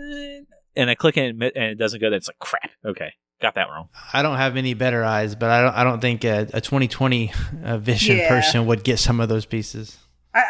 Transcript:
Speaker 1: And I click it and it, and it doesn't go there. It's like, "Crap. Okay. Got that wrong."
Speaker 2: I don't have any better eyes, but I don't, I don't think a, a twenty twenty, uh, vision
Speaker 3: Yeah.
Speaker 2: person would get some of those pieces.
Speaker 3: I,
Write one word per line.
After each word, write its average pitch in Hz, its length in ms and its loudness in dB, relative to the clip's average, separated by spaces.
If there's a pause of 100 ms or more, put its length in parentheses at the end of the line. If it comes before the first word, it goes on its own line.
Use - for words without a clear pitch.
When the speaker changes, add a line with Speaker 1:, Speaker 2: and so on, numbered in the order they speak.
(760)
Speaker 1:
And 127 120 0
I 120 60 0
click 156 220 2
it 135 140 0
and 113 120 -8
it, 123 140 -2
and 127 80 -2
it 107 140 -4
doesn't 110 220 -2
go 110 80 2
there. 104 80 2
It's 90 120 -6
like, - 100 -18
"Crap. - 320 -8 (140)
Okay. 87 300 -8 (260)
Got 110 160 0
that 92 120 -2
wrong." 78 200 -14 (240)
Speaker 2:
I 135 100 2
don't 147 140 0
have 131 200 0
any 127 180 -2
better 120 280 0
eyes, 107 320 0
but 113 160 0
I 120 120 6
don't, 127 120 4
I 117 80 2
don't 123 180 2
think 120 240 0
a, 107 280 2
a 117 80 -2
twenty 135 260 0
twenty, 123 460 0 (320)
uh, 113 140 -2
vision 127 400 2
Speaker 3:
Yeah. 165 100 2
Speaker 2:
person 120 380 4
would 113 180 2
get 120 160 2
some - 180 4
of 113 100 2
those 110 180 0
pieces. 110 520 -8 (340)
Speaker 3:
I, 240 180 4